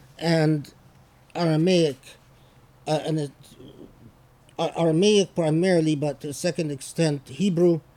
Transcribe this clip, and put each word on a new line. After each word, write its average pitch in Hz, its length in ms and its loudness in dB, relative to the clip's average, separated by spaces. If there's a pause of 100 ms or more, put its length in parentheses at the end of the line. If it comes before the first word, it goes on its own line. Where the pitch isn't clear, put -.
(180)
and 156 540 0 (600)
Aramaic, 165 640 0 (880)
uh, 151 180 0
and 156 140 -2
it, 143 120 -6 (1300)
A-, 160 220 -4
Aramaic 180 540 2
primarily, 160 600 2
but 143 260 -4
to 151 80 -10
a 143 40 -8
second 160 380 -4
extent 143 580 -4
Hebrew 170 520 2 (160)